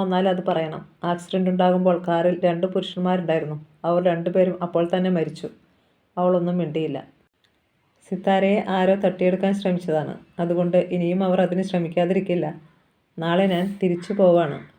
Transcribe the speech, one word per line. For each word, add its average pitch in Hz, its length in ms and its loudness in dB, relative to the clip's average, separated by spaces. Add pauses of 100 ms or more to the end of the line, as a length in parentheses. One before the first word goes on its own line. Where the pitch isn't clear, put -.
വന്നാൽ 185 280 2
അത് 180 160 0
പറയണം. 160 360 -2 (220)
ആക്സിഡന്റ് 180 500 -2
ഉണ്ടാകുമ്പോൾ 180 440 4 (100)
കാറിൽ 170 360 2
രണ്ട് 175 240 0
പുരുഷന്മാരുണ്ടായിരുന്നു. 180 920 -2 (280)
അവർ 175 180 2
രണ്ടുപേരും 180 600 2
അപ്പോൾ 170 260 0
തന്നെ 185 200 0
മരിച്ചു." 160 400 -2 (680)
അവളൊന്നും 180 400 2
മിണ്ടിയില്ല. 156 400 -4 (1120)
"സിത്താരയെ 196 600 2
ആരോ 190 280 2
തട്ടിയെടുക്കാൻ 185 580 0
ശ്രമിച്ചതാണ്. 170 640 -2 (220)
അതുകൊണ്ട് 175 380 0 (140)
ഇനിയും 180 320 0
അവർ 185 180 2
അതിന് 180 220 0
ശ്രമിക്കാതിരിക്കില്ല. 175 800 -2 (720)
നാളെ 170 300 2
ഞാൻ 180 180 0 (140)
തിരിച്ചു 175 340 -2
പോവാണ്. 175 420 4 (240)